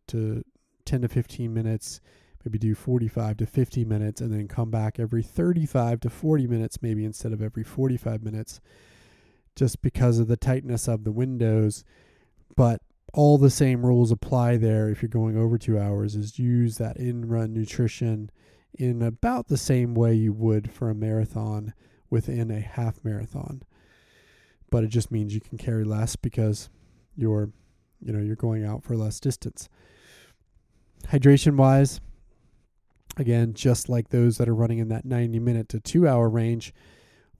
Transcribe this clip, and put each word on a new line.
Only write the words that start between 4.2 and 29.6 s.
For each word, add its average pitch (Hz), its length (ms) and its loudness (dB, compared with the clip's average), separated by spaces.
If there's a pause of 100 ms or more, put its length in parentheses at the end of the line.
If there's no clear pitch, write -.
and 117 100 -4
then 104 160 -4
come 113 240 -4
back 110 300 -2
every 117 220 -2
thirty-five 147 760 0
to 117 100 -4
forty 151 360 0
minutes, 113 360 -4
maybe 110 240 -2
instead 110 260 -6
of 107 80 -6
every 110 240 -6
forty-five 123 580 -4
minutes. 110 380 -10 (1000)
Just 127 220 0
because 123 360 2
of 117 80 2
the 117 120 0
tightness 127 500 -2
of 113 160 -2
the 107 80 -4
windows. 113 720 0 (720)
But 117 240 4 (320)
all 147 240 6
the 139 140 8
same 127 340 2
rules 120 260 6
apply 120 460 2
there 110 320 2
if 104 140 -2
you're 113 80 -4
going 110 260 0
over 113 220 2
two 113 200 0
hours, 101 380 -2
is 107 220 -8
use 120 400 0
that 113 180 -6
in-run 117 560 -4
nutrition 110 800 -4 (480)
in 123 240 -2
about 233 460 -2
the 143 100 0
same 123 360 0
way 117 200 4
you 110 180 2
would 107 380 0
for - 180 -6
a 107 60 -2
marathon 107 800 -4 (340)
within 117 420 -2
a 107 100 -4
half 113 440 -6
marathon. 110 580 -8 (1080)
But 117 140 2
it 110 40 -4
just 113 220 -2
means 107 240 -4
you 110 80 -4
can - 160 -14
carry 110 260 -2
less 107 320 -4
because 110 540 -2 (440)
you're, 107 360 -2 (500)
you 113 140 -8
know, 104 60 -2
you're 104 160 -4
going 110 280 -2
out 107 180 -6
for 117 140 -6
less 110 240 -4
distance. - 480 -8 (1400)